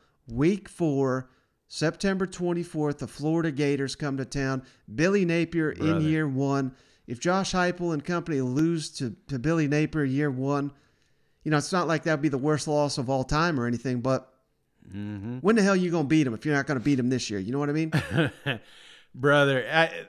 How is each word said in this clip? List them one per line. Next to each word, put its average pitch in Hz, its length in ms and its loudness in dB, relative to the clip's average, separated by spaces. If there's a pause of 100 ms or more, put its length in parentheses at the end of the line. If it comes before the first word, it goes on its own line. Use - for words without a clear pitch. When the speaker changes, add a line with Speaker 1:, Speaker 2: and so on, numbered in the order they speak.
(280)
Speaker 1:
week 151 420 0
four, 135 600 0 (380)
September 190 580 -2
twenty-fourth, 170 720 -4
the 123 80 -8
Florida 160 440 -2
Gators 139 440 0
come 135 220 -4
to 131 80 -4
town. 135 380 -2 (300)
Billy 185 320 4
Napier 165 460 0
in - 80 -12
Speaker 2:
Brother. 160 220 2
Speaker 1:
year 156 260 2
one. 135 460 0 (340)
If 120 120 -8
Josh 185 340 0
Heupel 180 400 0
and 147 100 -4
company 170 380 -2
lose 151 560 0
to, 117 180 -6 (140)
to 135 100 -4
Billy 156 280 2
Napier 151 360 0
year 139 260 0
one, 139 420 -2 (720)
you 156 80 -4
know, 156 60 4
it's 147 140 -2
not 175 160 2
like 156 160 0
that 165 100 2
would 143 80 0
be 151 80 2
the 135 80 0
worst 147 300 0
loss 147 320 0
of 123 100 -4
all 135 140 0
time 156 360 2
or 120 80 0
anything, 120 340 -2
but 131 320 -2 (560)
Speaker 2:
Mm-hmm. 104 500 -8
Speaker 1:
when 190 160 4
the 214 60 4
hell 196 140 4
you 180 160 0
gonna 160 160 0
beat 151 180 4
'em 120 80 -2
if 107 120 -10
you're 147 100 0
not 139 100 0
gonna 139 140 -2
beat 143 180 2
'em 123 120 0
this 127 200 -2
year? 101 100 -4
You 95 120 -6
know 139 80 -2
what 143 100 -2
I 143 40 -2
mean? 160 180 -2
Speaker 2:
<laughs> 139 680 -2 (560)
Brother, 139 560 4
I, 165 140 4 (240)